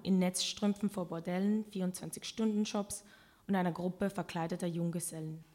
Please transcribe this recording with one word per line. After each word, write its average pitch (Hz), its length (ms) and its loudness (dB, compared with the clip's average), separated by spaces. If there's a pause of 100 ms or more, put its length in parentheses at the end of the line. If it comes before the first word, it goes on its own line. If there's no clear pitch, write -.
in 185 160 6
Netzstrümpfen 196 720 2
vor 180 160 -4
Bordellen, 185 680 0
vierundzwanzig-Stunden-Shops 208 1300 -2 (420)
und 196 80 2
einer 180 160 4
Gruppe 180 380 0
verkleideter 175 580 -2
Junggesellen, 165 880 -4